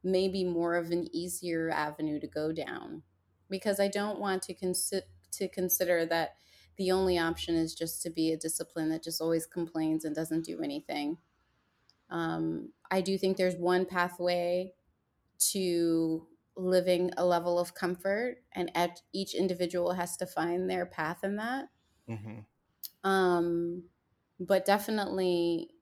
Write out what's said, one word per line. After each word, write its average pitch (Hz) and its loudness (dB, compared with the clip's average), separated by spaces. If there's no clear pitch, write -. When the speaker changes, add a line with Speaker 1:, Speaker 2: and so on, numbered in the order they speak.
Speaker 1:
may 190 4
be 185 0
more 170 2
of 170 0
an 175 0
easier 170 -2
avenue 151 -2
to 147 -10
go 156 -2
down, - -8
because 196 -2
I 202 4
don't 202 -2
want 190 0
to 180 -10
consi-, 185 -2
to 190 -4
consider 180 2
that 165 0
the 185 0
only 185 4
option 165 0
is 165 2
just - -6
to 170 -6
be 160 2
a 156 0
discipline 160 -4
that 160 -2
just 165 -4
always 165 2
complains 160 -2
and 151 -4
doesn't 160 -2
do 165 -8
anything. 147 -4
Um, 165 -2
I 190 4
do 190 0
think 190 2
there's 180 2
one 180 2
pathway 180 0
to 165 2
living 180 4
a 180 2
level 175 4
of 175 -2
comfort, 196 -2
and 180 -4
at, 175 0
each 190 -6
individual 180 0
has 175 -4
to 185 -4
find 175 -2
their 180 -2
path 165 -4
in 202 -2
that. 240 -6
Speaker 2:
Mm-hmm. 107 -10
Speaker 1:
Um, 175 2
but 190 2
definitely 190 2